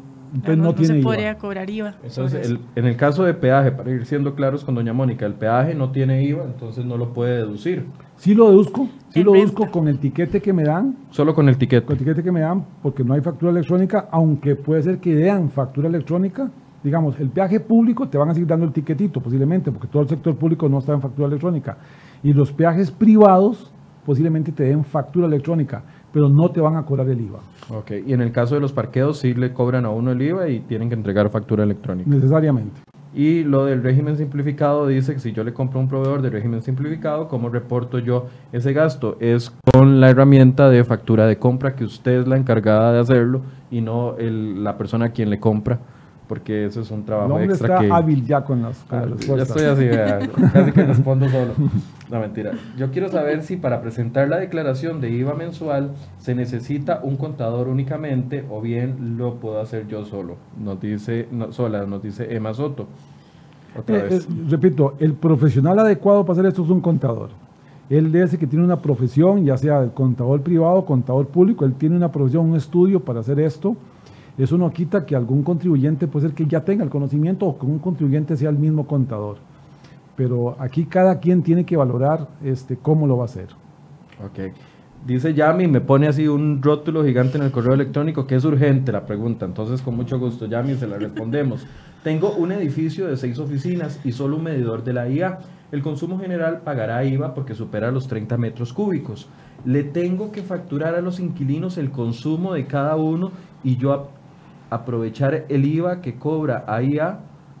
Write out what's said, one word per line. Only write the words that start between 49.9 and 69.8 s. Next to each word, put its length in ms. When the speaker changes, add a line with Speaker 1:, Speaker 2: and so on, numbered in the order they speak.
Speaker 3:
vea, 220
casi 200
que 120
respondo 440
solo. 240
No, 100
mentira. 320
Yo 120
quiero 180
saber 340
si 140
para 260
presentar 460
la 100
declaración 600
de 100
iva 240
mensual 580
se 160
necesita 680
un 140
contador 520
únicamente 800
o 100
bien 580
lo 180
puedo 240
hacer 280
yo 160
solo. 320
Nos 180
dice, 520
no, 200
sola, 340
nos 160
dice 320
Emma 200
Soto. 320
Otra 200
Speaker 1:
Eh, 100
Speaker 3:
vez. 180
Speaker 1:
eh, 20
repito, 520
el 140
profesional 640
adecuado 460
para 160
hacer 60
esto 160
es 80
un 100
contador. 500
Él 220
debe 160
ser 100
que 80
tiene 180
una 160
profesión, 640
ya 140
sea 240